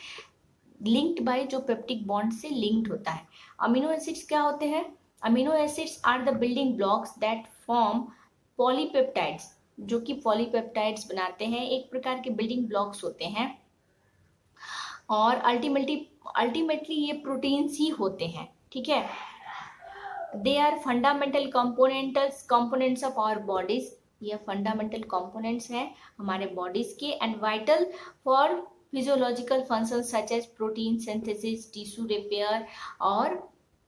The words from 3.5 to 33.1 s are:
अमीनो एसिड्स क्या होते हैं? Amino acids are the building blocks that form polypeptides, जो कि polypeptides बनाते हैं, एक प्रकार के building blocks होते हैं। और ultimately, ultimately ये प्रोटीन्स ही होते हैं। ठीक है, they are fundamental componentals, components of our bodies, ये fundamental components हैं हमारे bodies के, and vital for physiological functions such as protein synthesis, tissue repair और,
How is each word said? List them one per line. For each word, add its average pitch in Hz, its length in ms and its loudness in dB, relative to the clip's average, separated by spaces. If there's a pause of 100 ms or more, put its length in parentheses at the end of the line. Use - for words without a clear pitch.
अमीनो 262 320 4
एसिड्स 320 360 -4
क्या 302 140 2
होते 294 240 0
हैं? 311 320 -2 (300)
Amino 262 240 4
acids 311 400 0 (160)
are 247 120 4
the 254 140 2
building 247 440 2
blocks 202 320 2
that 220 300 -2 (300)
form 233 340 2 (560)
polypeptides, 254 800 2 (380)
जो 208 200 -2
कि 247 140 -6
polypeptides 220 920 0
बनाते 185 380 -4
हैं, 233 160 -2
एक 254 300 -2
प्रकार 254 280 -4
के 254 100 -6
building 226 380 0
blocks 202 360 -2
होते - 220 -6
हैं। 208 380 -4 (1500)
और 220 280 6
ultimately, 269 600 2 (440)
ultimately 302 480 0
ये 294 240 0
प्रोटीन्स 285 640 0
ही 302 100 4
होते 190 380 -2
हैं। 156 300 -10 (160)
ठीक 262 180 -6
है, 226 200 2 (1300)
they 262 200 2
are 302 260 2
fundamental 277 640 2 (100)
componentals, 262 800 2 (200)
components 254 540 2
of 254 60 -4 (140)
our 208 220 -2
bodies, 196 340 0 (400)
ये 208 120 -6
fundamental 214 640 -2
components 220 720 -4
हैं 247 240 -4 (220)
हमारे 196 280 -2
bodies 180 580 -4
के, 294 200 -2
and 220 160 -2
vital 220 420 4 (460)
for 294 340 6 (340)
physiological 254 640 2
functions 233 500 0
such 220 200 0
as 233 120 0 (180)
protein 220 320 0
synthesis, 220 640 -2 (200)
tissue 214 300 -8
repair 208 560 0 (380)
और, 240 520 0 (340)